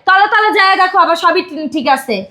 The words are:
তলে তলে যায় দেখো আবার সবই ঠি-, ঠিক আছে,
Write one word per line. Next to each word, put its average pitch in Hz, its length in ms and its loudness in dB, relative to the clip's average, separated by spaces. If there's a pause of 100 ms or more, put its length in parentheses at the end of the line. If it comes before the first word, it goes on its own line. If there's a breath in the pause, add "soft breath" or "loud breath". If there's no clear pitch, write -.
তলে 381 200 4
তলে 427 280 0
যায় 381 220 2
দেখো 370 220 0
আবার 339 180 2
সবই 339 260 0
ঠি-, 302 300 -10
ঠিক 294 160 -4
আছে, 247 420 -2